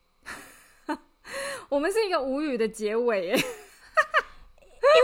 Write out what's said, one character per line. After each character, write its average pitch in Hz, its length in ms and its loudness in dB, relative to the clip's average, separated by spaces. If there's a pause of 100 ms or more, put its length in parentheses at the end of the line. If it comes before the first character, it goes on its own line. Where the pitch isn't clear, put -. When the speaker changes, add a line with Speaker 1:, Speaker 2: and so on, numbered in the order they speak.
(260)
Speaker 1:
<laughs> - 720 -12 (720)
我 285 100 0
们 320 120 0
是 440 120 0
一 403 60 -2
个 349 100 0
无 269 220 -2
语 285 160 -2
的 220 100 0
结 214 280 -4
尾 220 340 0
欸。 240 80 2
<laughs> - 0 -
Speaker 2:
因 - 0 -
为， - 80 0 (1600)